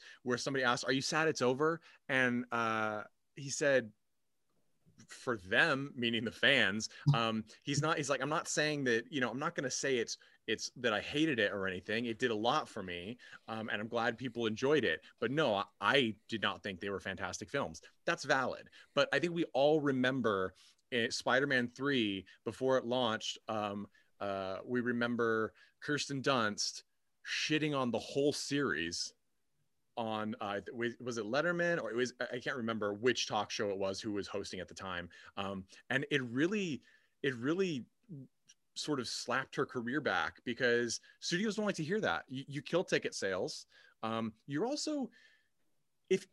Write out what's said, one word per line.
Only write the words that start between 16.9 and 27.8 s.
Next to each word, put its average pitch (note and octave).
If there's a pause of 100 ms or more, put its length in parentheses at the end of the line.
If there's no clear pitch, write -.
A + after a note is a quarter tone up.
were F#2+
fantastic F#2+
films." F#2 (220)
That's E3+
valid. C3 (260)
But C#3+
I C#3
think E3+
we E3+
all D3
remember, B2+ (360)
eh, A#2
Spider-Man B2+
three, A#2 (180)
before C3
it A#2
launched, A#2 (100)
um, G#2 (340)
uh, G2
we B2
remember A#2 (280)
Kirsten C#3+
Dunst A#2 (440)
shitting D3+
on B2+